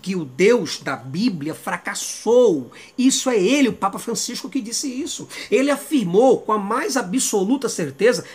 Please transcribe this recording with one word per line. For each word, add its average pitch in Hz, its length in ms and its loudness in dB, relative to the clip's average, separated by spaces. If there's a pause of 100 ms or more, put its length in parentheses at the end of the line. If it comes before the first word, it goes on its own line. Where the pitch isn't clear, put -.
que 190 140 -6
o 170 100 -4
Deus 175 540 2
da 143 160 -6
Bíblia 156 580 -4
fracassou. 196 1200 0 (260)
Isso 262 320 2
é 247 80 2
ele, 240 320 4
o 196 40 -4
Papa 190 260 -4
Francisco, 240 500 -8
que 269 100 -4
disse 226 320 -8
isso. 269 360 -8 (240)
Ele 262 180 4
afirmou 247 720 4
com - 120 -4
a 214 60 2
mais 233 400 -2
absoluta 220 720 -2
certeza 175 640 0